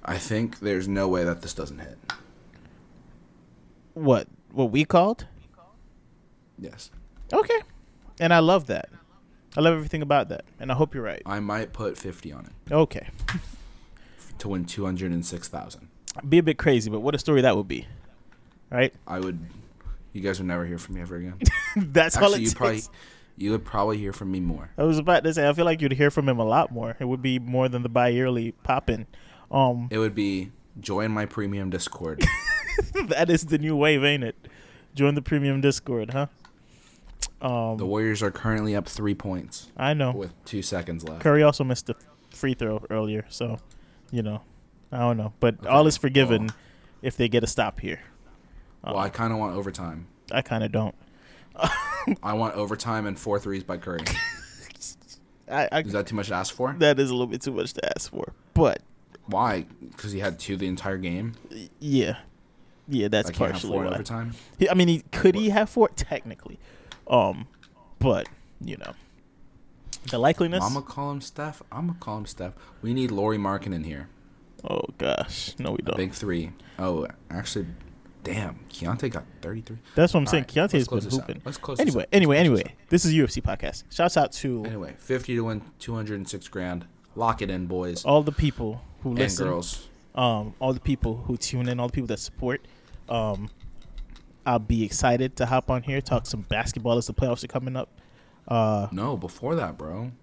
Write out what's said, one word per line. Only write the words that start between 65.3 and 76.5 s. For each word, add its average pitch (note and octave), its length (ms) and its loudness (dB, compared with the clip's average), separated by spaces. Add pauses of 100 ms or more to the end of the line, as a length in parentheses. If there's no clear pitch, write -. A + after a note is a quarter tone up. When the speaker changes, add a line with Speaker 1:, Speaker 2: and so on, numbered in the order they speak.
Speaker 2:
he G#3+ 140 2
Speaker 1:
What? G3+ 80 2
Speaker 2:
have G#3+ 120 2
four? A3 200 4
Technically. - 680 -8 (500)
Um, A2 380 4 (540)
but, A#2+ 280 2 (340)
you - 160 -10
know. - 160 -14 (1160)
The B2 80 -2
likeliness. E3+ 460 2
Speaker 1:
I'ma C#3+ 180 0
call C#3+ 300 -8
him C#3 100 -6
Steph. D3 400 -12 (100)
I'ma E3+ 280 -4
call G#2+ 200 -8
him G#2 60 -10
Steph. - 280 -10 (280)
We A2+ 140 -2
need B2+ 160 0
Lauri G#2+ 260 2
Markkanen G2 380 -2
in D#2+ 80 -4
here. D2 260 -10 (580)
Speaker 2:
Oh, - 140 -2 (160)
gosh. - 600 -2
No, - 120 -4
we A2 80 -4
Speaker 1:
A - 40 -6
Speaker 2:
don't. - 140 -2
Speaker 1:
big F#2 160 -2
three. F2 380 -4 (280)